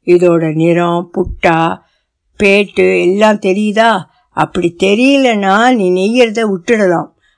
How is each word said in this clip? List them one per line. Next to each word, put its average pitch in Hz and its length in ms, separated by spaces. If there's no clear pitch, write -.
இதோட 170 480
நிறம், 170 600
புட்டா, 180 600
பேட்டு 196 580
எல்லாம் 208 380
தெரியுதா? 208 600
அப்படி 170 520
தெரியலன்னா 233 920
நீ 190 160
நெய்யறத 220 540
விட்டுடலாம்." 190 640